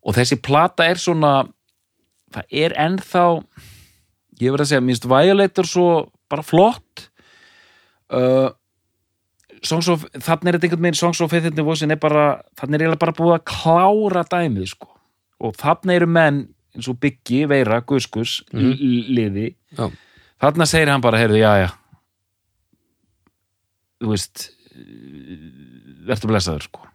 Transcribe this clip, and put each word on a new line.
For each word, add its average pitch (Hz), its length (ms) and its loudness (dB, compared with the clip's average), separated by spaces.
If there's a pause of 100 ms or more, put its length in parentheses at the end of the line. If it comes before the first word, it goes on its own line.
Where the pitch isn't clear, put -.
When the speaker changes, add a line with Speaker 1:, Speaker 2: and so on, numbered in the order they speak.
Speaker 1:
og 107 100 -2
þessi 123 260 0
plata 156 420 2
er 170 120 2
svona, 151 520 0 (840)
það - 180 -12
er 156 240 0
ennþá, 175 680 0 (1000)
ég 123 100 0
verð 143 140 -2
að - 20 -6
segja, 139 160 2
mér 127 120 0
finnst 117 120 -10
Violator 185 560 2
svo 170 460 0 (200)
bara 143 140 -6
flott. - 680 0 (1000)
Uh, 131 420 2 (1120)
Songs 165 260 -2
of, 156 240 0
þarna 165 400 -2
er 170 60 0
þetta 170 100 -2
einhvern 165 160 -2
veginn, 175 100 0
Songs 170 260 -2
of 160 100 -2
Faith 170 160 -2
and 151 80 -4
Devotion 156 360 -2
er 156 60 0
bara, 151 460 0 (120)
þarna 139 200 -4
er 156 100 0
eiginlega 156 140 0
bara 165 140 0
búið 165 260 2
að - 60 -14
klára 190 800 0
dæmið, 143 460 -4
sko. - 180 -20 (540)
Og 110 160 -8
þarna 175 380 0
eru 170 100 4
menn 156 420 2 (280)
eins 117 120 -12
og 123 120 -6
Biggi, 139 480 -2
Veira, 120 340 2
Gus 131 240 -2
Gus, - 380 -8 (100)
Speaker 2:
Mhm. 113 80 -4
Speaker 1:
í, 131 160 2
í 123 400 -2
liði. 104 380 -4 (200)
Speaker 2:
Já. 117 140 -6 (500)
Speaker 1:
Þarna 151 280 2
segir 160 220 2
hann 139 120 2
bara, 113 160 2
heyrðu, 110 240 4
já, 104 240 4
já. 87 60 -4 (2250)
Þú 110 120 -2
veist, - 320 -8 (300)
eh, 65 1300 -20
vertu 107 220 -4
blessaður, 87 400 -2
sko. - 260 -20